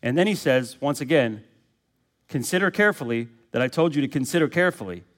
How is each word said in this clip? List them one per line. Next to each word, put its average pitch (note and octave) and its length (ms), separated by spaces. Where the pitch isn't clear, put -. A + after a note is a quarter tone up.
And B2+ 160
then F#3 80
he G#3+ 80
says, B2+ 460
once C#3+ 200
again, B2 440
"Consider F3+ 440
carefully A#2+ 560
that A#2+ 100
I C3 60
told D#3+ 260
you C#3+ 80
to C3+ 60
consider C#3+ 400
carefully G#2+ 560